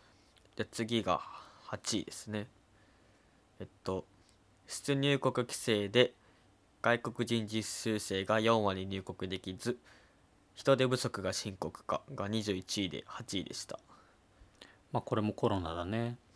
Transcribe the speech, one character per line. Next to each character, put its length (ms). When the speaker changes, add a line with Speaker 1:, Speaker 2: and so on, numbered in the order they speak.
Speaker 1:
で、 100
次 360
が 180
八 360
位 40
で 80
す 140
ね。 200
え 60
っ 20
と、 220
出 300
入 220
国 160
規 80
制 340
で 240
外 180
国 260
人 200
実 240
習 160
生 260
が 160
四 240
割 220
入 160
国 280
で 80
き 160
ず、 240
人 220
手 100
不 100
足 260
が 100
深 240
刻 280
化 180
が 140
二 140
十 120
一 320
位 40
で 160
八 340
位 40
で 100
し 100
た。 160
Speaker 2:
ま 80
あ、 0
こ 160
れ 60
も 100
コ 160
ロ 120
ナ 140
だ 100
ね。 320